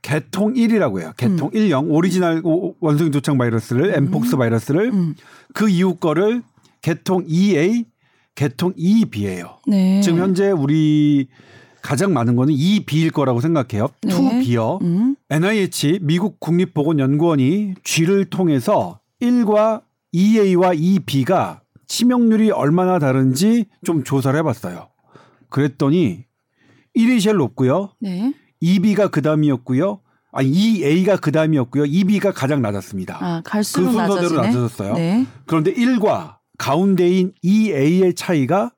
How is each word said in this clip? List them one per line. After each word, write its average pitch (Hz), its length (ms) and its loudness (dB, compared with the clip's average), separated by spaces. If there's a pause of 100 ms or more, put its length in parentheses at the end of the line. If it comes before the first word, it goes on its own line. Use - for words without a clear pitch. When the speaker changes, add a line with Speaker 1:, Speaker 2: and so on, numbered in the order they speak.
Speaker 1:
개통 208 560 -4
일이라고 202 440 2
해요. 80 180 -12
개통 170 340 0
Speaker 2:
음. - 40 -4
Speaker 1:
일 214 140 2
영, 151 200 0
오리지널 170 540 0
오-, 170 360 -2
원숭이 156 300 0
두창 139 260 0
바이러스를, 120 540 0
Speaker 2:
음. 151 140 0
Speaker 1:
엠폭스 226 340 -2
바이러스를. 127 560 0
Speaker 2:
음. 170 200 -2 (380)
Speaker 1:
그 214 160 0
이후 180 280 2
거를 196 460 0 (380)
개통 175 460 -2
이 175 300 2
에이, 220 280 0 (500)
개통 156 420 -2
이 202 280 2
비예요. 92 640 -8
Speaker 2:
네. 190 340 2
Speaker 1:
지금 175 200 2
현재 190 300 0
우리 151 760 2 (540)
가장 180 320 -2
많은 120 220 2
거는 139 200 2
이 185 300 0
비일 160 240 0
거라고 127 320 0
생각해요. 139 460 -2 (140)
Speaker 2:
네. 208 80 -4
Speaker 1:
투 202 280 0
비요. 120 420 0
Speaker 2:
음. 190 340 0 (140)
Speaker 1:
엔아이에이치, 180 720 0
미국 175 400 -2
국립보건연구원이 160 1300 0 (100)
쥐를 185 420 0
통해서 170 760 -2 (200)
일과 220 640 2 (300)
이 202 260 4
에이와 185 360 4
이 175 260 0
비가 131 600 -2 (260)
치명률이 226 640 2
얼마나 180 480 2
다른지 143 680 0 (180)
좀 160 200 -2
조사를 135 340 -2
해봤어요. 107 500 -6 (640)
그랬더니 139 800 0 (680)
일이 233 260 2
제일 214 160 2
높고요. 147 540 0 (100)
Speaker 2:
네. 202 340 -4 (260)
Speaker 1:
이 180 200 2
비가 202 260 2
그 160 160 -2
다음이었고요. 151 800 0 (320)
아니, 135 160 -2
이 190 340 2
에이가 180 360 2
그 - 120 -2
다음이었고요. 147 540 0
이 151 180 0
비가 196 300 0
가장 139 280 -2
낮았습니다. 95 600 -8
Speaker 2:
아, 170 240 -6
갈수록 208 420 -2
Speaker 1:
그 254 60 0
순서대로 196 240 0
Speaker 2:
낮아지네. 170 260 0
Speaker 1:
낮아졌어요. 117 520 -2
Speaker 2:
네. 180 320 0 (200)
Speaker 1:
그런데 160 240 0
일과 208 680 -2 (180)
가운데인 180 760 0 (100)
이 208 280 2
에이의 170 440 2
차이가 175 640 -2